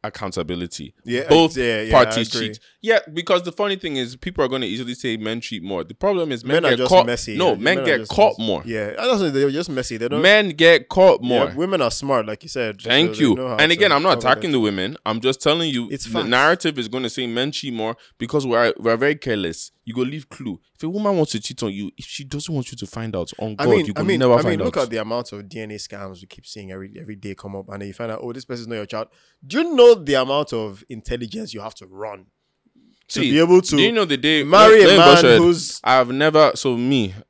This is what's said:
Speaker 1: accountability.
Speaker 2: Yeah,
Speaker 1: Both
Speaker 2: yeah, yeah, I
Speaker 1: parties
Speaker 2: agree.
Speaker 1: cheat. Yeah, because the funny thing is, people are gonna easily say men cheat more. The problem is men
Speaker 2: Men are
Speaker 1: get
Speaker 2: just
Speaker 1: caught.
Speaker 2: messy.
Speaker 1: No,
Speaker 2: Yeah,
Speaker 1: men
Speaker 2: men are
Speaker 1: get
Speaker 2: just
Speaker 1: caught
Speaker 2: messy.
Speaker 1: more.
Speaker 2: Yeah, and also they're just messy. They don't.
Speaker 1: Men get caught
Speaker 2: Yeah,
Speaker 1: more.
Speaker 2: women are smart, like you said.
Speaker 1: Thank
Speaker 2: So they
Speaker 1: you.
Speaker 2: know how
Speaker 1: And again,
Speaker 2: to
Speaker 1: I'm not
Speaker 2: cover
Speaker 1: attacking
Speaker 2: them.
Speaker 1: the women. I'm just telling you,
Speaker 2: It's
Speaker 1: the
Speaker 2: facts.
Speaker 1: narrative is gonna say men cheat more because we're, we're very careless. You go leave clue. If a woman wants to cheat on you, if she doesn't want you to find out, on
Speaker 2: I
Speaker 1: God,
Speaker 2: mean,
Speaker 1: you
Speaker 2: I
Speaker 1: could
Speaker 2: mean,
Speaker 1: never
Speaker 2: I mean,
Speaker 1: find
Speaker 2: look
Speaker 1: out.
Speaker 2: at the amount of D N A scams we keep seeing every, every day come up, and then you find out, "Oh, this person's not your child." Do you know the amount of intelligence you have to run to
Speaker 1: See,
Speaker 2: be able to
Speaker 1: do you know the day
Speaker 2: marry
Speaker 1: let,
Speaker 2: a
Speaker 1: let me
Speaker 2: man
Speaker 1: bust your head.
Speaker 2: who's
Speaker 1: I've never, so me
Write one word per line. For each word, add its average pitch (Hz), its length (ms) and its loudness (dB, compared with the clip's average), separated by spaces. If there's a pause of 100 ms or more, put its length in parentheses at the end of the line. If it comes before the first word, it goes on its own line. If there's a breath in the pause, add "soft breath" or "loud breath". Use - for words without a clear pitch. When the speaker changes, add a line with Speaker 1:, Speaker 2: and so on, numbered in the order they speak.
Speaker 1:
accountability. 87 880 -8 (120)
Speaker 2:
Yeah, 123 240 -6
Speaker 1:
Both 160 260 6
Speaker 2:
yeah, 117 280 -2
yeah, 113 140 2
I 123 60 8
Speaker 1:
parties 113 320 -2
Speaker 2:
agree. 110 140 -6
Speaker 1:
cheat. 107 100 -14 (220 soft breath)
Yeah, 220 180 2 (140)
because 175 300 -2
the 175 100 -10
funny 202 240 -4
thing 160 180 -8
is, 127 220 -6
people 180 260 -8
are 127 60 -8
gonna 131 160 -4
easily 120 300 -8
say 120 200 -6
men 110 240 -8
cheat 101 240 -12
more. 90 220 -6
The 82 80 -20
problem 175 400 -4
is 113 100 -10
men 135 120 -2
Speaker 2:
Men 165 100 0
are 135 60 2
Speaker 1:
get 117 80 2
Speaker 2:
just 127 100 -2
Speaker 1:
caught. 185 160 6
Speaker 2:
messy. 117 320 -4
Speaker 1:
No, 175 140 2
Speaker 2:
Yeah, 104 40 0
Speaker 1:
men 98 80 -10
Speaker 2:
men 170 140 2
are 131 80 -4
Speaker 1:
get 143 140 2
Speaker 2:
just 107 120 -10
Speaker 1:
caught - 260 2
Speaker 2:
messy. 226 80 -6
Speaker 1:
more. 80 200 -2
Speaker 2:
Yeah, 107 240 -6
and - 100 -12
also 208 300 -2
they're 139 200 0
just 165 200 -6
messy. 127 260 -6
They 117 140 -6
don't. 147 120 -2
Speaker 1:
Men 202 280 4
get 160 400 4
caught 185 340 4
Speaker 2:
Yeah, 123 40 -6 (180)
Speaker 1:
more. 90 100 -8
Speaker 2:
women 175 260 -2
are 117 80 2
smart, 127 360 -2
like 107 180 -12
you 165 60 -20
said. 110 320 -6
Speaker 1:
Thank 117 340 0
Speaker 2:
So 107 60 -12
they 143 80 4
Speaker 1:
you. 98 60 4
Speaker 2:
know 131 120 -8
how 120 80 -6
Speaker 1:
And 156 160 2
again, 180 200 2
Speaker 2:
to 143 40 2
Speaker 1:
I'm 147 80 0
not 180 120 2
Speaker 2:
cover 120 120 -4
Speaker 1:
attacking 120 240 0
Speaker 2:
them. - 0 -
Speaker 1:
the 131 80 0
women. 104 460 -2
I'm 110 160 -4
just 131 200 -2
telling 160 320 -2
you, 120 160 -6
Speaker 2:
It's 135 140 -10
Speaker 1:
the 117 80 -12
Speaker 2:
facts. 107 160 -4
Speaker 1:
narrative 147 500 0
is 113 120 -8
gonna 127 200 -6
say 127 160 -8
men 123 280 -4
cheat 135 200 -8
more 113 220 -6 (220 soft breath)
because 139 280 -4
we're, 120 320 2
we're 113 200 0
very 143 180 0
careless. 101 560 -6 (140)
You 113 80 -12
go 127 80 -4
leave 139 280 -8
clue. 107 320 -12 (140)
If - 80 -14
a 160 60 -6
woman 202 280 -2
wants 156 160 -2
to 104 80 -6
cheat - 200 -12
on 107 120 -6
you, 98 240 -10
if - 80 -20
she - 180 -14
doesn't 143 300 -10
want 131 180 -6
you 127 60 -18
to 98 100 -14
find 113 300 -10
out, 85 200 -8
on 110 220 -8
Speaker 2:
I 143 60 -2
Speaker 1:
God, - 60 2
Speaker 2:
mean, 110 140 2
Speaker 1:
you 107 100 -8
Speaker 2:
I - 40 -8
Speaker 1:
could 90 80 -2
Speaker 2:
mean, 117 120 0
Speaker 1:
never 127 140 4
Speaker 2:
I 117 40 6
mean, - 60 2
Speaker 1:
find - 180 -2
Speaker 2:
look - 160 -4
Speaker 1:
out. 139 60 -2
Speaker 2:
at 117 60 -6
the 113 80 -6
amount 113 360 -8
of 101 160 -16
D 113 100 -14
N 107 120 -12
A 107 40 -14
scams 98 460 -16
we 92 60 -20
keep - 180 -20
seeing 98 260 -16
every, 95 280 -16
every 107 180 -16
day 98 180 -12
come 98 200 -16
up, 95 140 -14
and 101 120 -14
then 101 80 -12
you 95 40 -16
find 117 180 -10
out, 107 120 -10
"Oh, 120 80 -10
this 123 140 -16
person's 120 240 -14
not 117 60 -10
your 104 100 -10
child." 110 240 -10 (360)
Do 156 160 -6
you 330 140 -2
know 240 180 10
the 147 200 -2
amount 135 400 -2
of 107 340 -8
intelligence 120 680 -10
you 107 60 -12
have 110 160 -14
to 98 100 -20
run 98 420 -14 (840)
to - 100 -6
Speaker 1:
See, 127 120 2
Speaker 2:
be 147 80 4
able 180 220 6
to 156 140 -2
Speaker 1:
do 151 80 4
you 226 80 4
know 214 140 2
the 147 100 -2
day 147 280 0
Speaker 2:
marry 214 360 8
Speaker 1:
let, 190 60 10
Speaker 2:
a - 20 8
Speaker 1:
let 180 60 8
me 202 60 8
Speaker 2:
man 170 100 10
Speaker 1:
bust 175 140 8
your 123 100 8
head. 113 80 8
Speaker 2:
who's 170 420 0
Speaker 1:
I've 127 280 4
never, 151 440 4
so 127 220 -2
me 120 360 0 (160)